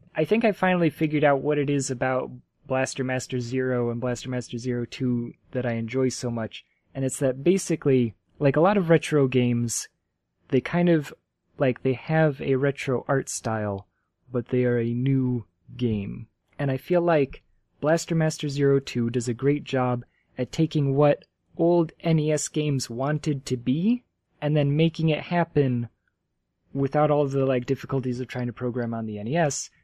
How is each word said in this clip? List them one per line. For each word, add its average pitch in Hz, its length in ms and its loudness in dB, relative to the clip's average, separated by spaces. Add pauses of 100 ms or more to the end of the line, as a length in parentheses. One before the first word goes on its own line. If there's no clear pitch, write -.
(160)
I 156 80 0
think 226 200 0
I 220 60 4
finally 180 400 2
figured 151 320 -2
out 143 180 4
what 147 160 0
it 147 140 0
is 139 180 0
about 131 440 -2 (340)
Blaster 131 380 -2
Master 127 340 -4
Zero 123 520 -2
and 117 100 -4
Blaster 123 280 -4
Master 123 300 -6
Zero 123 260 -4
two 120 500 -4 (180)
that 123 140 -4
I 117 80 -2
enjoy 117 340 -2
so 120 240 -6
much. 113 320 -8 (300)
And 135 100 -4
it's 131 160 -6
that 135 240 -2
basically, 147 720 2 (240)
like 139 160 4
a 147 40 4
lot 196 160 4
of 175 140 0
retro 151 380 4
games, 123 600 0 (600)
they 131 120 2
kind 175 280 0
of, 160 260 2 (440)
like, 131 260 0
they 131 100 2
have 156 460 0
a 135 160 0
retro 139 500 -2
art 139 220 0
style, 107 580 -4 (460)
but 120 160 -4
they 127 160 2
are 120 160 2
a 117 120 -2
new 123 520 0 (320)
game. 117 500 -4 (320)
And 139 140 -2
I - 40 -2
feel 175 260 0
like 156 420 2 (360)
Blaster 165 360 0
Master 156 320 0
Zero 139 320 4
two 120 300 -2
does 120 180 -2
a 120 60 -2
great 143 280 0
job 127 420 -2 (320)
at 127 140 -4
taking 147 460 0
what 147 280 4 (320)
old 170 440 2
N 160 180 2
E 151 140 2
S 151 160 -2
games 147 420 -2
wanted 143 560 -4
to 127 100 -4
be 165 460 0 (400)
and 151 120 0
then 143 220 2
making 160 320 2
it 151 160 0
happen 139 640 0 (840)
without 147 360 2
all 147 160 2
the, 135 200 0
like, 127 180 0
difficulties 127 560 -4
of 123 80 -8
trying 123 180 -6
to 120 60 -6
program 120 400 -4
on 113 140 -6
the 104 120 -8
N 104 80 -8
E 127 100 -2
S. - 340 -2 (140)